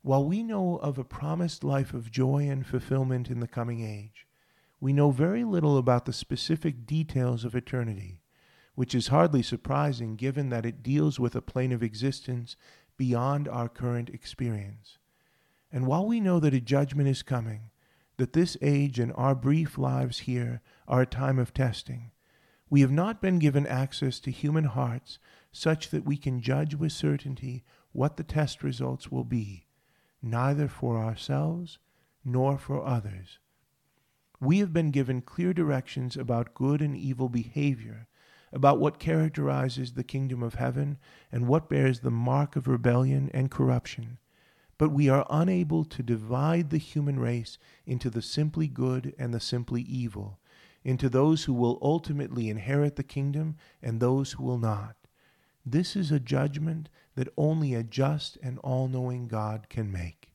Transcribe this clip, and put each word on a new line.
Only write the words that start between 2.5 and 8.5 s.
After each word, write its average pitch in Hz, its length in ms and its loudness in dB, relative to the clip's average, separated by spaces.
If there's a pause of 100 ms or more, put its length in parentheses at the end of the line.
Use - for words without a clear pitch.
fulfillment 127 640 -2
in 120 120 -4
the 120 80 -6
coming 117 340 -6
age, 107 420 -12 (540)
we 135 140 0
know 147 180 6
very 175 320 2
little 160 340 4
about 123 280 4
the 117 80 -4
specific 127 720 -4
details 127 580 0
of 117 100 -6
eternity, 107 680 -4 (540)